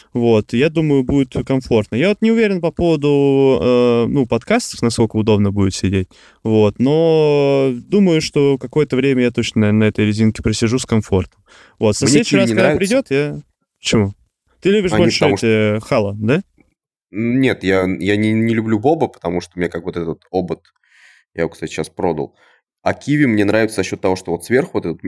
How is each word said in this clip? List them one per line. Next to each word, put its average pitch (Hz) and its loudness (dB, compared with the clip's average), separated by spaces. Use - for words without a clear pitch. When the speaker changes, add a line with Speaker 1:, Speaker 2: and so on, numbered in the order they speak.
Speaker 1:
Вот. 117 2
Я 135 2
думаю, 151 0
будет 139 -2
комфортно. 127 -2
Я 160 0
вот 208 -4
не 220 2
уверен 214 0
по 165 -2
поводу, 139 2
э, 123 2
ну, 135 0
подкастов, - -4
насколько 117 0
удобно 104 2
будет 98 0
сидеть. 95 -2
Вот. 107 2
Но 143 2
думаю, 170 2
что 139 0
какое-то 139 -2
время 127 2
я 120 0
точно 113 -2
на, 104 2
на 107 2
этой 107 0
резинке 107 0
просижу 113 -2
с - -10
комфортом. - -2
Вот. 107 0
Со 139 -2
Speaker 2:
Мне 127 2
Speaker 1:
следующий 220 2
Speaker 2:
Киви - 4
Speaker 1:
раз, 117 2
Speaker 2:
не 110 0
Speaker 1:
когда - 4
Speaker 2:
нравится. 185 0
Speaker 1:
придёт, 254 0
я... 147 -2
Почему? 101 0
Ты 180 0
любишь 196 2
Speaker 2:
А, - 0
не 180 6
Speaker 1:
больше 110 0
Speaker 2:
потому 98 2
что 113 -2
Speaker 1:
эти, 107 0
Хала, 104 -2
да? 123 0
Speaker 2:
Нет, 117 0
я, 92 2
я 101 0
не, 107 2
не 113 0
люблю 110 -2
Боба, 135 0
потому 87 -6
что - -14
мне 87 -4
как 87 -10
вот 87 -8
этот 82 -8
обод, 87 -4
я 82 -4
его, 80 -2
кстати, - -12
щас 80 -8
продал. 82 -4
А 95 0
Киви 147 -2
мне 107 2
нравится 107 0
за - 0
счёт - -8
того, 92 0
что - -10
вот 85 -6
сверху 131 0
вот 95 -4
эта 82 -6